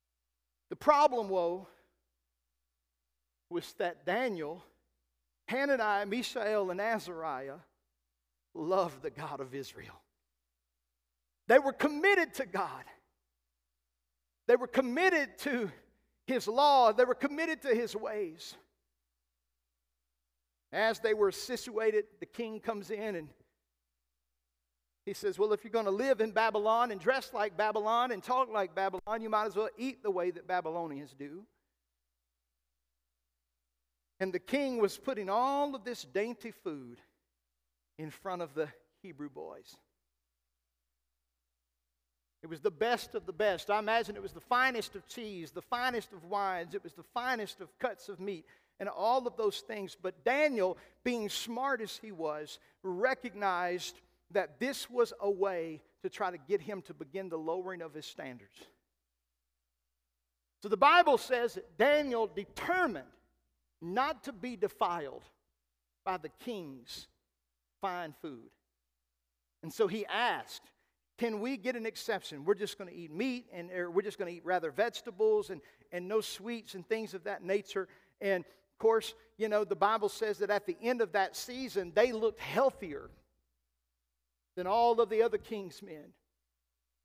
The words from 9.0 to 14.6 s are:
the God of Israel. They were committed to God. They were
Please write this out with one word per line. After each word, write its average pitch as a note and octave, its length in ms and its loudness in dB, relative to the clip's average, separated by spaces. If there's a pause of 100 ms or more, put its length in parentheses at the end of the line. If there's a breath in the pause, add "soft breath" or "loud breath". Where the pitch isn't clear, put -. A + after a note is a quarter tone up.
the - 80 -6
God C#3+ 300 -8
of C3 140 -10
Israel. A2 480 -12 (1400)
They A#3+ 120 10
were C4+ 140 0
committed E4+ 640 4
to C4+ 120 -4
God. E3+ 380 -6 (1600)
They A#3+ 100 8
were B3 100 2